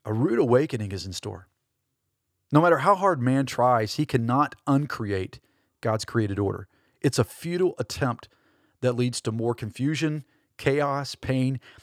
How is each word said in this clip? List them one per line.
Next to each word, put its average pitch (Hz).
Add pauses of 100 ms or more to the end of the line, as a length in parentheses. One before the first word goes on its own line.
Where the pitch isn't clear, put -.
a 107
rude 156
awakening 123
is 90
in 95
store. 95 (1040)
No 147
matter 165
how 180
hard 185
man 131
tries, 120
he 147
cannot 123 (140)
uncreate 113 (400)
God's 110
created 101
order. 98 (320)
It's -
a 117
futile 175
attempt - (540)
that 127
leads 123
to 113
more 113
confusion, 147 (340)
chaos, 139
pain, 131 (240)